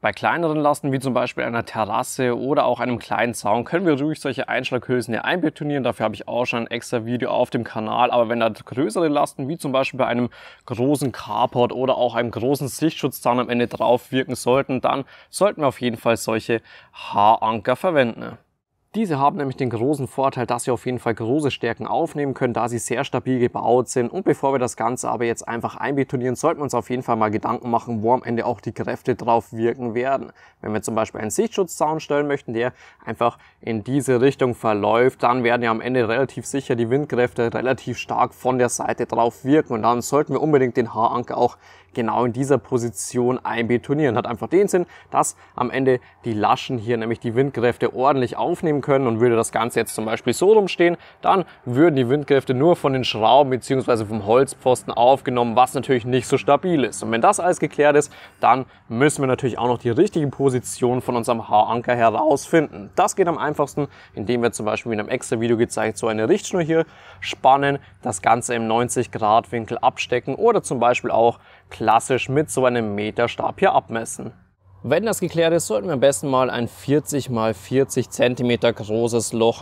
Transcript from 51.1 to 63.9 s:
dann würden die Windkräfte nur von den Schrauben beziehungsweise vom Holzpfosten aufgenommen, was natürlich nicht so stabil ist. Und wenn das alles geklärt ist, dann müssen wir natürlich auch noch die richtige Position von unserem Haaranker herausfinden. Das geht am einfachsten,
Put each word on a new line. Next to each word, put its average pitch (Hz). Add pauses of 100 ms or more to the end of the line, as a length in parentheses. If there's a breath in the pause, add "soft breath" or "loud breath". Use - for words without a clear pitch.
dann 175 (220 loud breath)
würden 139
die 127
Windkräfte 139
nur 160
von 139
den 131
Schrauben 120
beziehungsweise 123
vom 107
Holzpfosten 123
aufgenommen, 120
was 127
natürlich 123
nicht 127
so 135
stabil 143
ist. -
Und 110
wenn 113
das 190
alles 175
geklärt 147
ist, 147 (300 loud breath)
dann 123 (240 soft breath)
müssen 139
wir 135
natürlich 127
auch 117
noch 123
die 120
richtige 151
Position 127
von 123
unserem 117
Haaranker 117
herausfinden. 120
Das 202
geht 185
am 160
einfachsten, 143 (260 loud breath)